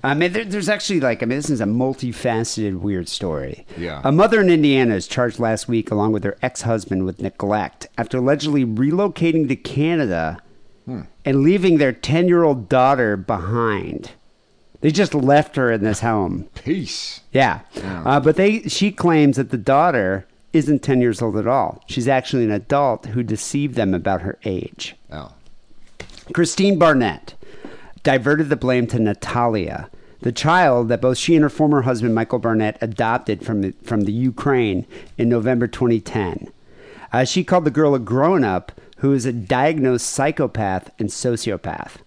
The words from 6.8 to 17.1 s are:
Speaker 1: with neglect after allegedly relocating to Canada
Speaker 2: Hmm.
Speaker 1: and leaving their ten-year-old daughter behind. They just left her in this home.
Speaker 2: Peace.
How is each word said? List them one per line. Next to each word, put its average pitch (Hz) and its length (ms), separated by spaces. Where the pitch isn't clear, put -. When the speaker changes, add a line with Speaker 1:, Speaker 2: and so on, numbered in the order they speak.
Speaker 1:
with 90 160
neglect 101 640
after 117 200
allegedly 143 480
relocating 156 840
to 127 80
Canada 110 840
Speaker 2:
Hmm. 120 160
Speaker 1:
and 135 160
leaving 175 360
their 135 140
ten-year-old 160 760
daughter 127 480
behind. 98 920
They 156 80
just 170 240
left 143 420
her 123 160
in 107 100
this 107 180
home. 98 540
Speaker 2:
Peace. - 680